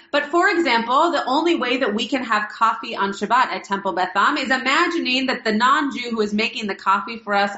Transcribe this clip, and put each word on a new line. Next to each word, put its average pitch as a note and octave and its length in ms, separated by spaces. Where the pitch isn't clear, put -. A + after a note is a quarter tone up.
But C#4+ 140
for F4 240
example, C4+ 640
the C4+ 140
only D#4+ 300
way B3 220
that B3 160
we A3+ 120
can C4 200
have G#3+ 240
coffee A3+ 480
on G3 160
Shabbat A3+ 320
at F#3 180
Temple G3 300
Beth F#3 200
Am A#3 220
is C4 160
imagining C4 760
that - 180
the A3 80
non-Jew B3 580
who A3+ 80
is G#3 140
making A3 340
the F#3+ 80
coffee G#3 420
for G#3 160
us G3+ 240